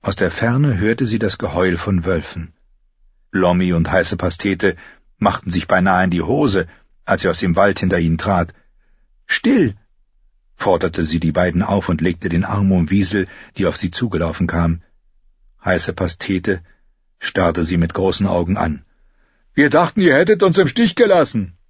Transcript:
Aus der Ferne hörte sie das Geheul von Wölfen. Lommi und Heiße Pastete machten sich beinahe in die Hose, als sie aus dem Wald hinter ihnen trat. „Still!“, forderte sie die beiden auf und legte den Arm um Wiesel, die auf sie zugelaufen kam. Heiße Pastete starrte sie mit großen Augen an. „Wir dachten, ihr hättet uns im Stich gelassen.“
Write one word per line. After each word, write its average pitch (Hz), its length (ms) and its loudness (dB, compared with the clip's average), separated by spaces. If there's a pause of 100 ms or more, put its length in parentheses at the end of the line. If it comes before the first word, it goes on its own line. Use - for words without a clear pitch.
Aus 95 160 -4
der 90 140 0
Ferne 120 480 0
hörte 113 280 0
sie 110 120 -2
das 104 200 -4
Geheul 90 380 0
von 90 280 -2
Wölfen. 85 480 -4 (760)
Lommi 90 420 2
und 82 180 0
Heiße 92 260 0
Pastete 92 600 -2 (420)
machten - 320 -2
sich 87 160 -2
beinahe 92 380 2
in 92 60 0
die 85 120 0
Hose, 98 460 0 (360)
als 101 180 0
sie 98 60 0
aus 80 120 -2
dem 87 160 0
Wald 98 240 2
hinter 90 180 0
ihnen 82 200 0
trat. 90 360 -2 (720)
„Still!“, 185 480 0 (840)
forderte 87 480 0
sie 80 160 -2
die 80 120 0
beiden 87 300 0
auf - 260 -2
und 82 120 -2
legte 87 280 -4
den 85 160 0
Arm 98 280 0
um 85 180 0
Wiesel, 95 380 0 (280)
die 95 100 0
auf 80 100 -2
sie 90 140 -6
zugelaufen 87 560 -4
kam. 82 360 -2 (840)
Heiße 92 280 -2
Pastete 92 680 -4 (560)
starrte 85 460 -2
sie 87 120 -2
mit 82 180 0
großen 95 320 0
Augen 90 300 0
an. 82 280 -4 (680)
„Wir 143 160 4
dachten, 170 320 2
ihr 165 140 6
hättet 175 280 4
uns 190 160 4
im 175 100 4
Stich 233 260 0
gelassen.“ 165 640 2 (140)